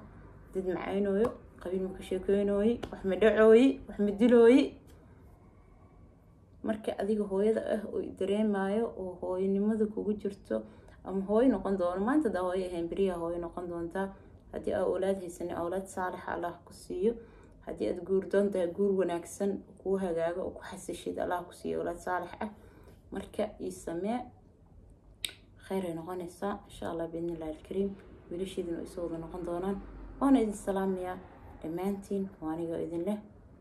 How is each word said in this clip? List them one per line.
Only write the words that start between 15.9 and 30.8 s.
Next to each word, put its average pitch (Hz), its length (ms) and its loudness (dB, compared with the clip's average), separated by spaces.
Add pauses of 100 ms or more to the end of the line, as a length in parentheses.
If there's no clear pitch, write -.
ah - 120 -6
Allah 170 200 -4 (100)
ku - 100 -20
siiyo. 190 400 -2 (480)
Haddii - 280 -6
aad 180 160 -4
guur 190 240 0
doontahay, 196 380 2
guur 196 300 0
wanaagsan 180 540 -2 (240)
kuu 190 220 -2
hagaago 175 440 -2
oo - 100 -6
ku - 120 -14
xasishid, - 560 -8
Allah 175 260 -2
ku - 80 -18
siiyo 165 260 -6
awlaad 170 220 -4
saalix 175 380 -4
ah. 220 100 -4 (600)
Marka - 340 -6 (160)
ii 185 120 -6
samee, 185 480 -4 (1400)
khayr 190 280 -4
ay 170 80 -4
noqonaysaa, 180 600 -6 (120)
insha - 240 -12
Allah, 165 180 -4
biidhnillaahi 165 460 -6
al-kariim. 196 380 -4 (340)
Wiilasheeduna 175 520 -6
way - 100 -10
soo 180 160 -8
wada 165 140 -6
noqon 165 280 -10
doonaan. 180 320 -4 (380)
Waana 269 240 6
idin 214 140 2
salaamayaa 190 640 -2 (400)